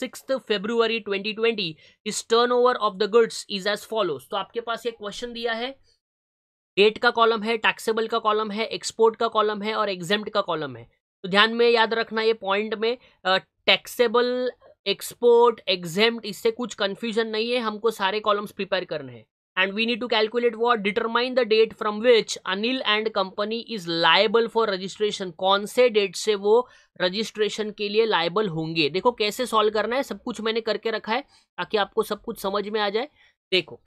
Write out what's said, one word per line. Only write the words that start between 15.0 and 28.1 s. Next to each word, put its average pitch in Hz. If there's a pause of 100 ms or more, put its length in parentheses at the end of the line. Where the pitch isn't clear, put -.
एग्जेम्प्ट, 190
इससे 214
कुछ 240
कन्फ्यूजन 220
नहीं 220
है, 247
हमको 220
सारे 208
कॉलम्स 208
प्रिपेयर 185
करने 139
हैं। 110 (340)
And 190
we 220
need 233
to 240
calculate 220
what, 233
determine 233
the 247
date 220
from 214
which 233 (120)
Anil 220
and 214 (100)
company 208 (160)
is 170 (160)
liable 208
for 226
registration। 196
कौन 196
से 247
डेट 202
से 214
वो 214 (320)
रजिस्ट्रेशन 208
के 208
लिए 220
लायबल 185